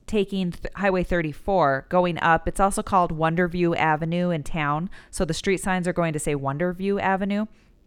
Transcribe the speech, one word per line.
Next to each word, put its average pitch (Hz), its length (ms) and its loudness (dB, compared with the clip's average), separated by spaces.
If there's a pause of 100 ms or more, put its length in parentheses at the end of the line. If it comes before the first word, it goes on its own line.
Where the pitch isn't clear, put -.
taking 196 460 0
th-, - 240 -10
Highway 185 260 2
thirty-four, 170 840 0
going 180 320 2
up. 165 260 2
It's - 140 -2
also 196 220 2
called 175 340 2
Wonderview 170 600 2
Avenue 165 540 0
in 156 140 -2
town. 156 460 -2 (200)
So - 140 -2
the 160 100 -2
street - 260 0
signs 185 280 -2
are 180 40 -2
going 170 200 0
to 147 80 -4
say 151 140 -2
Wonderview 175 680 -2
Avenue. 202 460 -2 (400)